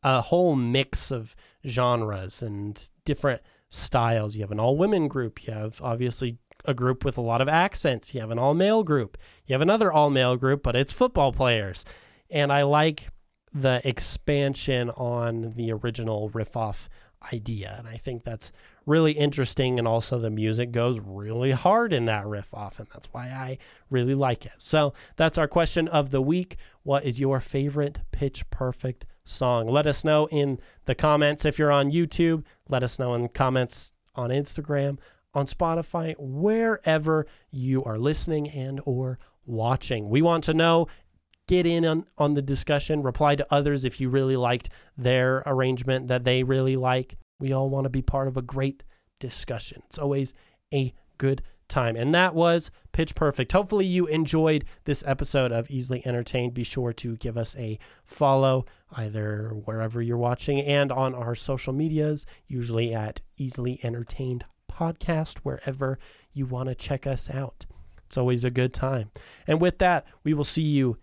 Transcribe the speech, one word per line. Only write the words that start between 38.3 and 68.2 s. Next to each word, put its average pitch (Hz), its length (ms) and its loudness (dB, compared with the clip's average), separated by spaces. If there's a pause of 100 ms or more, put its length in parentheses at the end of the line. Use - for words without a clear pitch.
and 135 360 -8
or 127 340 -4 (260)
watching. 117 640 -2
We 131 120 4
want 165 240 4
to 160 80 2
know. 165 340 4 (600)
Get 180 180 4
in 170 200 2
on, 160 200 0 (120)
on 147 180 2
the 143 60 0
discussion. 143 640 0
Reply 143 320 2
to 139 180 -2
others 143 300 2
if 127 160 -4
you 131 80 0
really 131 300 2
liked 123 320 0 (260)
their 127 500 2
arrangement 131 600 0
that 123 160 2
they 127 200 2
really 131 340 2
like. 127 400 -2 (240)
We 135 100 -2
all 135 180 0
want 135 160 -2
to 131 40 -2
be 131 140 -2
part 135 260 2
of 127 80 -4
a 131 40 -4
great 135 440 -4 (340)
discussion. - 680 -10
It's - 120 -16
always 139 360 -2 (380)
a 135 220 -2 (240)
good 135 240 0 (260)
time. 117 280 0
And 127 180 2
that 175 220 4
was 170 360 2 (220)
Pitch - 220 -2
Perfect. 139 360 0
Hopefully 196 340 2
you 180 200 2
enjoyed 156 580 2 (220)
this 143 200 -2
episode 135 460 0
of 117 180 -2
Easily 127 360 -6
Entertained. 120 480 -2
Be 120 100 -4
sure 120 300 -4
to 117 240 -8
give 113 200 -6
us 117 200 -4
a 110 220 -6 (260)
follow 135 600 2 (300)
either 107 540 -4 (160)
wherever 110 360 -4
you're 117 160 -2
watching 123 440 0
and 143 300 2
on 127 240 0
our 120 200 -4
social 131 380 -4
medias, 151 520 0 (220)
usually 117 460 -2
at 107 280 -6 (140)
Easily 127 480 -6
Entertained 120 640 -6 (260)
Podcast, 165 680 -4
wherever 135 580 -4 (340)
you 135 140 -4
want 127 240 -6
to 123 60 -6
check - 320 -6
us 135 220 -4
out. - 360 -8 (400)
It's - 120 -8
always 123 280 2